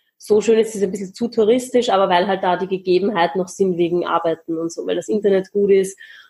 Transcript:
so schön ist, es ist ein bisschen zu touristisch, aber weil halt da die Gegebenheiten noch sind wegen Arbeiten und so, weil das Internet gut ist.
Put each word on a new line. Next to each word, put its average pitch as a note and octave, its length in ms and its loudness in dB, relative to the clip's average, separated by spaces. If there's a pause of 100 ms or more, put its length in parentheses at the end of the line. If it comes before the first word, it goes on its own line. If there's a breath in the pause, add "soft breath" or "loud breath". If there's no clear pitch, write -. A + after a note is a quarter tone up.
(180 soft breath)
so G#3+ 240 0
schön A3+ 160 2
ist, A3 120 2
es - 60 -10
ist G3 80 -4
ein F#3+ 80 -2
bisschen F#3+ 220 -8
zu A#3 140 -6
touristisch, A#3+ 640 0
aber G3 200 2
weil F3+ 180 2
halt F#3+ 160 -2
da F3+ 120 0
die F3+ 120 -4
Gegebenheiten F#3 720 0
noch F3+ 80 -4
sind F#3 300 -2
wegen F3 300 0
Arbeiten E3 500 -4
und E3 140 -6
so, F3+ 160 -10
weil F3+ 80 -2
das F3 140 -6
Internet G3 420 0
gut G3+ 200 2
ist. F#3+ 280 0 (300 loud breath)